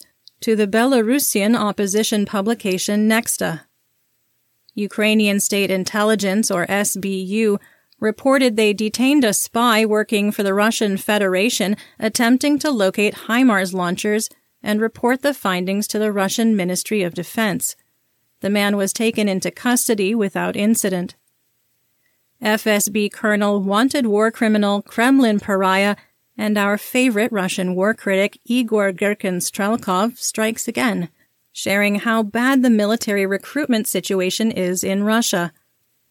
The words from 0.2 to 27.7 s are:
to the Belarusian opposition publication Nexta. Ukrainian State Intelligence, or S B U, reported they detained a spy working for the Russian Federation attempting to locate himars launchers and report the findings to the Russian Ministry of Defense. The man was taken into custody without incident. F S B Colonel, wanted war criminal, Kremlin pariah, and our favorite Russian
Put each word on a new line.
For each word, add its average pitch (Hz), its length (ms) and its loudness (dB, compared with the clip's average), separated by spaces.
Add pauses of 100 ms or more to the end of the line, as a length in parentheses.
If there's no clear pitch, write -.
to 220 140 0
the 208 120 0
Belarusian 233 920 2
opposition 208 680 0
publication 208 840 0
Nexta. 185 520 -2 (1120)
Ukrainian 208 640 2
State 202 320 0
Intelligence, 202 800 0
or 175 180 -2
S 202 260 -2
B 196 260 -4
U, 208 380 0 (400)
reported 247 560 0
they 214 180 2
detained 240 500 2
a 208 100 2
spy 226 520 2
working 208 460 0
for 214 120 -4
the 196 100 0
Russian 208 440 0
Federation 208 800 0 (240)
attempting 254 600 2
to 311 100 -2
locate 202 460 0 (120)
himars 220 460 2
launchers 190 560 -2 (320)
and 214 180 -2
report 233 440 -2
the 285 100 2
findings 196 540 -2
to 220 100 -6
the 214 140 0
Russian 208 440 0
Ministry 185 460 -2
of 170 140 -4
Defense. 180 600 -4 (640)
The 196 80 -2
man 202 260 0
was 196 160 -2
taken 220 380 0
into 185 200 -2
custody 226 640 0
without 185 440 -2
incident. 202 580 0 (1300)
F 214 260 0
S 208 220 2
B 208 200 -2
Colonel, 208 520 0
wanted 233 440 0
war 214 260 2
criminal, 208 500 2
Kremlin 240 580 2
pariah, 196 560 2 (420)
and 214 200 0
our 202 200 0
favorite 247 540 0
Russian 185 440 -2